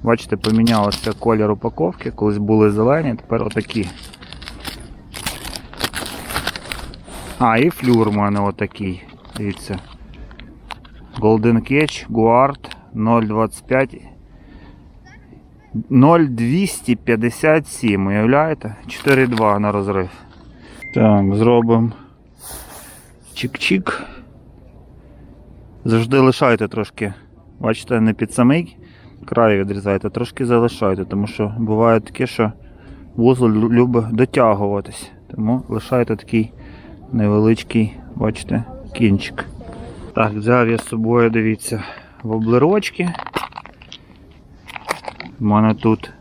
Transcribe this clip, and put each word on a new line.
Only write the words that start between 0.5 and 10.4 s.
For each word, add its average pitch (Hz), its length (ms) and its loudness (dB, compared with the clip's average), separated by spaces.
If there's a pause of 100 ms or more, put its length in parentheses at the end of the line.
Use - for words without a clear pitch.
колір 107 380 0
упаковки. 120 600 -4
Колись 104 280 -2
були 107 320 4
зелені, 123 440 0
тепер 117 280 -4
отакі. 107 460 -4 (3500)
А, 117 200 2
і 156 120 4
флюр 120 380 2
у 104 40 -2
мене 101 280 0
отакий. 98 600 -4 (340)
Дивіться. 101 420 -8 (1400)